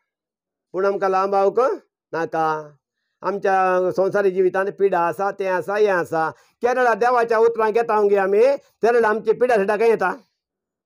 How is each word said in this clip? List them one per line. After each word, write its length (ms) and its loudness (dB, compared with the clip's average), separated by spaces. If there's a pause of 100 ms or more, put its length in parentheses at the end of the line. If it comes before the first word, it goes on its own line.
(720)
पूण 140 -4
आमकां 260 -2
लांब 240 -2
आवक 240 0 (520)
नाका. 640 -6 (460)
आमच्या 680 0
संवसारी 400 0
जिवितांत 360 0 (120)
पिडा 200 2
आसा, 320 -2
तें 200 -6
आसा, 240 -2
हें 120 2
आसा. 440 0
केरळा 600 -2
देवाच्या 440 0
उतरां 340 2
घेता 220 -2
हांव 140 2
गे 100 2
आमी, 240 2 (160)
केरळा 520 0
आमची 220 0
पिडा 240 0
सुद्दां 220 0
खंय 120 2
येता? 260 0 (720)